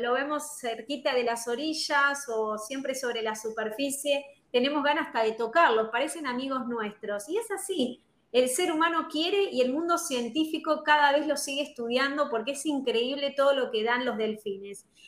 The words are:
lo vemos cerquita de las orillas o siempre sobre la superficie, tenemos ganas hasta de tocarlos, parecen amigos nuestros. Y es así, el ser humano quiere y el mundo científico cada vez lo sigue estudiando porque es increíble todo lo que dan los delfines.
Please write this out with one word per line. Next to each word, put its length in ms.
lo 120
vemos 460
cerquita 560
de 100
las 240
orillas 800
o 300
siempre 360
sobre 280
la 120
superficie, 880
tenemos 320
ganas 220
hasta 160
de 100
tocarlos, 560
parecen 380
amigos 420
nuestros. 600
Y 100
es 120
así, 520
el 180
ser 220
humano 400
quiere 340
y 180
el 100
mundo 240
científico 880
cada 280
vez 140
lo 100
sigue 260
estudiando 680
porque 220
es 140
increíble 720
todo 180
lo 160
que 140
dan 200
los 140
delfines. 680